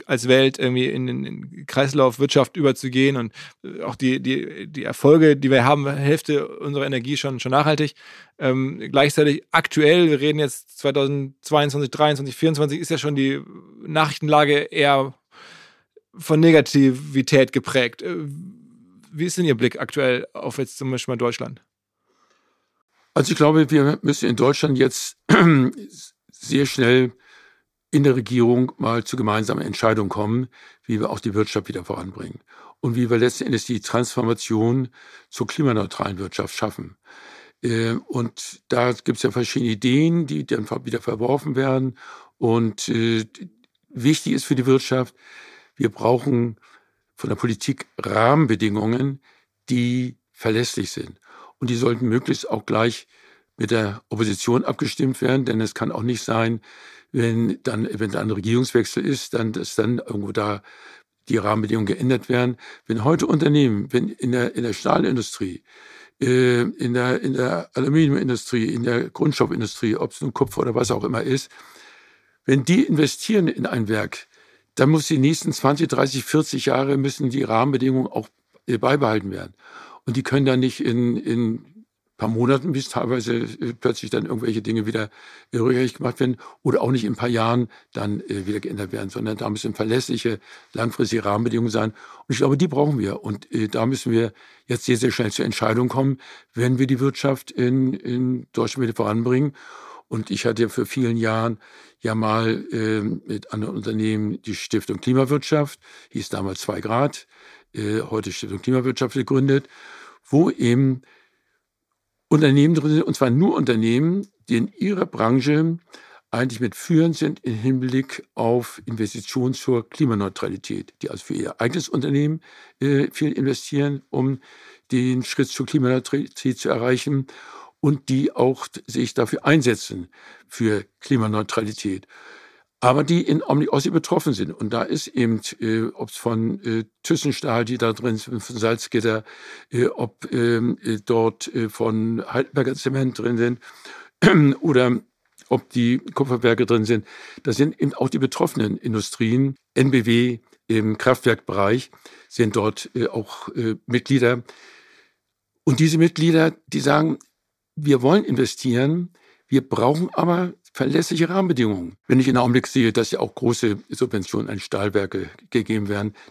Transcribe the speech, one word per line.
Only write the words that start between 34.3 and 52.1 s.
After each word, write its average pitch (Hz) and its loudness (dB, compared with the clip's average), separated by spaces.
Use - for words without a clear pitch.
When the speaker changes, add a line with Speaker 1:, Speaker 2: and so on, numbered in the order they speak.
Speaker 2:
zur - -6
klimaneutralen 104 -2
Wirtschaft 98 -8
schaffen. - -8
Äh, 113 0
und - -8
da 123 2
gibt's - -4
ja 123 0
verschiedene 120 -2
Ideen, 147 2
die 151 -6
dann 113 -4
ver-, - -6
wieder - -4
verworfen 127 -2
werden. 131 0
Und, 117 0
äh, 113 0
wichtig 147 0
ist 131 -2
für 143 0
die 127 0
Wirtschaft, 131 2
wir - 0
brauchen 120 0
von - -8
der 104 -2
Politik 120 -4
Rahmenbedingungen, 113 2
die 123 -2
verlässlich 110 -2
sind. - -12
Und 123 -4
die 120 0
sollten 120 0
möglichst 117 -2